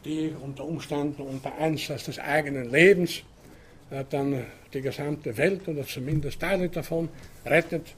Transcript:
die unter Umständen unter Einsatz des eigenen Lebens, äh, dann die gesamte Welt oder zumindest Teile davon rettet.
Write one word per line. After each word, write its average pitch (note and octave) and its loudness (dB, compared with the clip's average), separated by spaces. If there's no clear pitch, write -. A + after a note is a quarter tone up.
die D#3 -2
unter C3+ -10
Umständen D3 -4
unter C3+ -8
Einsatz D3+ -2
des - -8
eigenen C#3 0
Lebens, F3 6
äh, C3+ -6
dann C#3 0
die C3+ -6
gesamte C#3+ -4
Welt F3 2
oder D3 -4
zumindest C#3+ -2
Teile F3+ 2
davon E3 -2
rettet. - 2